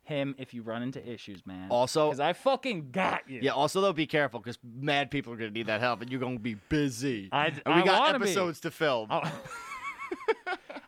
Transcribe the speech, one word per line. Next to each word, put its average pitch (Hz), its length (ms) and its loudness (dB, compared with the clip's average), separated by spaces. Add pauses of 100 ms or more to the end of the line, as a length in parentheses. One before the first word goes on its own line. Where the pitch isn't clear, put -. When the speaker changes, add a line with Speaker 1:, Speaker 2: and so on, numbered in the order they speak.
Speaker 1:
him 139 340 -2
if 127 160 -12
you 117 80 -8
run 113 200 -4
into 127 240 -6
issues, 104 400 -12
man. 92 240 -10
Speaker 2:
Also, 127 400 4
Speaker 1:
'Cause 135 100 0
I 156 120 4
fucking 185 600 0
got - 360 0
you. 131 140 -10
Speaker 2:
Yeah, 135 100 4
also, 147 300 2
though, 196 100 4
be 151 140 0
careful, 135 340 2
'cause 117 220 -10
mad 135 480 0
people 127 220 -4
are 120 40 -10
gonna 110 140 -4
need 110 160 -4
that 107 140 2
help, 120 220 2
and 120 80 -8
you're 131 100 -4
gonna 127 180 -2
be 110 160 -4
busy. 123 800 -2
Speaker 1:
I, 143 140 2
Speaker 2:
And 147 200 -4
we 139 60 4
Speaker 1:
I 175 120 8
Speaker 2:
got 190 160 6
Speaker 1:
wanna 285 180 4
be. 226 80 0
Speaker 2:
episodes 180 340 0
to 165 100 -6
film. 123 400 0
Speaker 1:
Oh. 156 100 2
<laughs> - 500 -8 (1160)